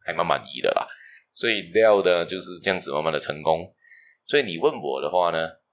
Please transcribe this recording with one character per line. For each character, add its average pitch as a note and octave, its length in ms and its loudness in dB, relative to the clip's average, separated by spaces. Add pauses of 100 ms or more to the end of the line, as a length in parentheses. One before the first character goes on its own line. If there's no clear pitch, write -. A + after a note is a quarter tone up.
还 E2+ 60 -6
蛮 E2+ 120 -8
满 D2+ 220 0
意 - 140 -12
的 - 100 0
啦。 - 160 -2 (480)
所 A#2 160 -2
以 F#2 220 -4
Dell G#2+ 320 6
呢， F2 200 4
就 F#2 160 -8
是 F2 220 -12
这 F#2+ 80 0
样 F#2 100 0
子 D2 120 -6
慢 D2+ 100 -2
慢 D#2+ 100 0
的 D2 60 0
成 D2 240 -6
功。 D#2+ 320 0 (520)
所 D3 120 2
以 C#3 60 2
你 E2+ 140 -6
问 C#3+ 220 2
我 C2+ 220 -6
的 D2 80 -2
话 F2 200 2
呢， E2 180 -2 (240)